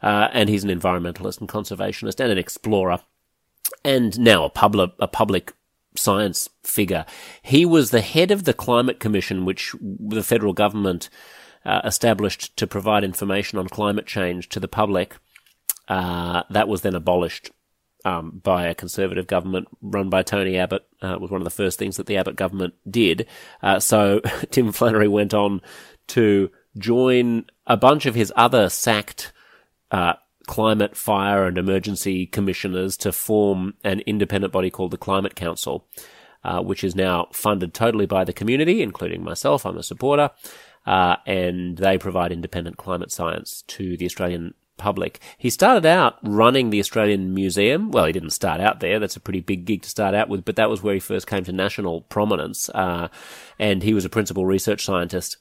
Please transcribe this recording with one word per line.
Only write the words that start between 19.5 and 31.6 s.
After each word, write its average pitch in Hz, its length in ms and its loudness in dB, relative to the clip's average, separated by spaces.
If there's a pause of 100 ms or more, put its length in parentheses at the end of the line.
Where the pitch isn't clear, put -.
run 98 280 -4
by 95 140 2
Tony 95 340 0
Abbott. 92 300 -2 (160)
Uh, 92 120 -4
it - 60 -8
was 90 80 -10
one 92 120 -4
of - 40 -6
the 87 40 -6
first 95 280 -2
things 98 200 -6
that 95 80 -8
the 104 120 -2
Abbott 95 200 -2
government 92 360 -4 (160)
did. 98 380 2 (340)
Uh, 95 180 4
so 104 420 4 (140)
<laughs> - 160 -8
Tim 117 200 2
Flannery 110 380 2
went 101 240 2
on 101 280 0 (460)
to 101 420 4 (280)
join 120 680 2 (220)
a 120 80 4
bunch 139 300 6
of 117 100 0
his 110 220 0
other 113 320 6
sacked, - 640 -2 (580)
uh, 87 220 2 (340)
climate, 107 480 0
fire 101 500 0
and 90 120 -2
emergency 95 680 -2